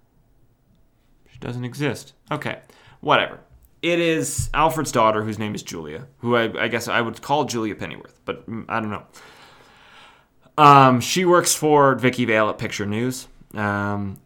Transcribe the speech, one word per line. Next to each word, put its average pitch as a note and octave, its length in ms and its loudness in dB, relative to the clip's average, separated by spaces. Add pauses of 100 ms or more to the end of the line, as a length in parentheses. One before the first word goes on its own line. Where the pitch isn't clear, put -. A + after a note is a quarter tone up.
(1300)
She - 100 -20
doesn't B2 260 -8
exist. C3 480 -6 (180)
Okay. - 280 -8 (420)
Whatever. C3+ 380 0 (420)
It E3+ 180 0
is D#3+ 540 -2
Alfred's D3+ 380 0
daughter, A2 320 2
whose A2 160 -6
name G#2+ 160 -6
is - 80 -12
Julia, D#2 440 -12 (100)
who A#2+ 180 -2
I, A2 300 -2
I - 20 0
guess A2+ 220 -4
I G2 100 0
would A2+ 220 -4
call C#3+ 240 -2
Julia A2 300 -6
Pennyworth, C#2+ 500 -14
but, - 240 -10
mm, A2 180 -12
I A2+ 140 -4
don't A2 80 -6
know. G2+ 140 -10 (1500)
Um, C#3 420 8
she F3+ 240 -2
works F3 320 4
for C#3+ 400 4
Vicky B2 300 0
Vale A2 240 2
at - 80 -6
Picture G#2 280 -6
News, A#2+ 440 -6 (240)
um, G2+ 720 -4